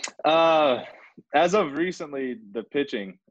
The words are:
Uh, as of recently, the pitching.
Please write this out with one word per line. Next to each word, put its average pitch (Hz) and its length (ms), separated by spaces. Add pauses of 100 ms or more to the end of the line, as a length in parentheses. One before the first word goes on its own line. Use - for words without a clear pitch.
(260)
Uh, 156 580 (500)
as 175 220
of 160 180
recently, 143 640 (160)
the 110 120
pitching. 113 540 (140)